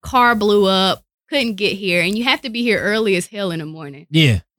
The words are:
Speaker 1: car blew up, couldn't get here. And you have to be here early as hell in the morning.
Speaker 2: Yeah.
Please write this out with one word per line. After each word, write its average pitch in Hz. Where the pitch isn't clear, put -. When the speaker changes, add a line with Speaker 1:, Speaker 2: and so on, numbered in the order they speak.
Speaker 1:
car 240
blew 208
up, 190
couldn't 233
get 202
here. 180
And 190
you 233
have 262
to 262
be 240
here 226
early 208
as 175
hell 202
in 165
the 151
morning. 156
Speaker 2:
Yeah. 143